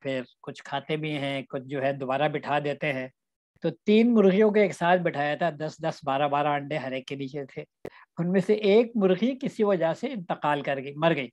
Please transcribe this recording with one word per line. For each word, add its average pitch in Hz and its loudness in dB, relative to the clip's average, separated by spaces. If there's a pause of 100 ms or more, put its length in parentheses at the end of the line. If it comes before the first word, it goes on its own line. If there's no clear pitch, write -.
फिर 131 -6 (160)
कुछ - -14
खाते 143 -6
भी 156 -6
हैं, 139 -4
कुछ 135 -10
जो 135 -6
है 139 0
दोबारा 139 -2
बिठा 147 -4
देते 147 -4
हैं। 131 -8 (520)
तो 170 -2 (160)
तीन 220 6
मुर्गियों 208 6
को 208 2
एक 190 2
साथ 175 2
बिठाया 147 -2
था, 170 -2
दस 147 -8
दस, 156 -4
बारह 139 0
बारह 143 0
अंडे 143 -4
हर 127 -6
एक 131 -8
के 143 -8
नीचे 139 -8
थे। - -12 (560)
उनमें 180 2
से 208 2 (140)
एक 226 4
मुर्गी 190 2
किसी 240 -4
वजह 170 2
से 190 -8
इंतकाल 160 -4
कर 139 -4
गई, 135 -10
मर 165 2
गई। 135 -4